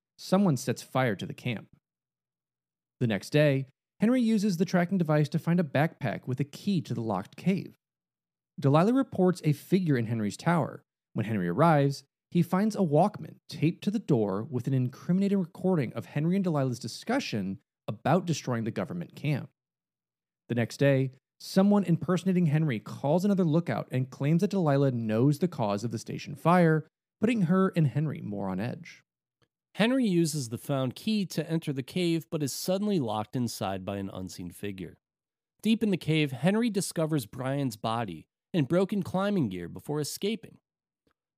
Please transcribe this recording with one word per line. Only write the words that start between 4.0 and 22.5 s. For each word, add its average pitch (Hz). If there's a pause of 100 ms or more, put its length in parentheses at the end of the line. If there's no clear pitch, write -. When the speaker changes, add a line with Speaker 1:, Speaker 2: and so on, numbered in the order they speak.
Speaker 1:
uses 220
the 190
tracking 175
device 151
to -
find 170
a 180
backpack 135
with 123
a 147
key 175
to 117
the 117
locked 101
cave. - (840)
Delilah 160
reports 185
a 151
figure 170
in 117
Henry's 107
tower. - (300)
When -
Henry 190
arrives, 139 (280)
he 175
finds 208
a -
Walkman 175 (120)
taped 147
to 202
the 220
door 107
with 127
an 135
incriminating 180
recording 170
of -
Henry 165
and 202
Delilah's 139
discussion 107 (280)
about 135
destroying 127
the 107
government 87
camp. 139 (960)
The 117
next 117
day, 135 (280)
someone 202
impersonating 180
Henry 147